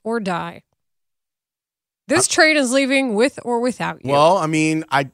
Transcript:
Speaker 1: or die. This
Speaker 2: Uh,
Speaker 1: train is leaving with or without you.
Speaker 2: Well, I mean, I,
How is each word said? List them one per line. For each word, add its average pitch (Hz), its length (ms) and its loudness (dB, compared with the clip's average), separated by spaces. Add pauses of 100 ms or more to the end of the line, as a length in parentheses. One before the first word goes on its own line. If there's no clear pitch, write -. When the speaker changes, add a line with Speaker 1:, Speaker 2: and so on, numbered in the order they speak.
Speaker 1:
or 226 160 -6
die. 170 440 -8 (1400)
This 294 220 0
Speaker 2:
Uh, - 40 -10
Speaker 1:
train 311 260 4
is 254 120 0
leaving 269 440 0
with 220 300 0
or 233 160 -2
without 175 440 -6
you. 131 80 -4
Speaker 2:
Well, 156 240 4
I 165 100 -2
mean, 156 440 0
I, 139 240 0